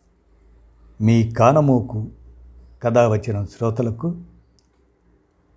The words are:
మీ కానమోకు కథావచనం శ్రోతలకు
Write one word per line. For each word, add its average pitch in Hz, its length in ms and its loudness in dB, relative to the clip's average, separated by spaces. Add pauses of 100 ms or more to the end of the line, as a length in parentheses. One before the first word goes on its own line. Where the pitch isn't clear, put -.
(1000)
మీ 113 300 2
కానమోకు 120 760 2 (760)
కథావచనం 113 640 0
శ్రోతలకు 117 720 -6 (1400)